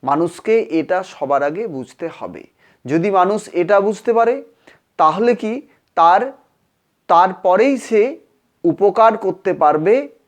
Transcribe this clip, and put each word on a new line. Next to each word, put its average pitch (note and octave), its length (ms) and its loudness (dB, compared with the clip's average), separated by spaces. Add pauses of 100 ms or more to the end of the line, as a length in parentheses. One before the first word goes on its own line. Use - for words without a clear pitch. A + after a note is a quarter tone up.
মানুষকে E3 520 -2 (240)
এটা F3+ 240 -4
সবার C#3 400 -4
আগে D#3+ 240 -6
বুঝতে C3+ 380 -12 (120)
হবে। - 260 -16 (420)
যদি E3 260 -2
মানুষ G3 300 0 (120)
এটা F3 280 2
বুঝতে G#3 320 -4
পারে, A#3 220 0 (640)
তাহলে F3+ 360 2
কি A3 180 -8 (440)
তার, F3 240 4 (880)
তারপরেই F#3+ 680 2
সে A3 240 -2 (600)
উপকার G3+ 540 2
করতে F#3+ 360 -6
পারবে D#3 420 2 (320)